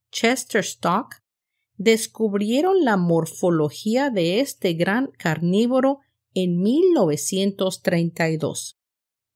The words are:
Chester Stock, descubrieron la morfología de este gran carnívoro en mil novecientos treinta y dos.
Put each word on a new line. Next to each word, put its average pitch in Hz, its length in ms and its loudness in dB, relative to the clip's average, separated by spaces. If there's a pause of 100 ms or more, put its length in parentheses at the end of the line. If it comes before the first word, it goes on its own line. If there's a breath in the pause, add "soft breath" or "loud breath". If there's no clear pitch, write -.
(100)
Chester 233 520 -2
Stock, 185 520 -4 (640)
descubrieron 220 1080 0
la 214 120 2
morfología 175 1160 0
de 185 300 0
este 196 320 -2
gran 190 440 -2
carnívoro 233 840 0 (340)
en 180 240 0
mil 285 340 2
novecientos 190 920 0
treinta 170 480 0
y 160 60 -2
dos. - 400 -8 (600)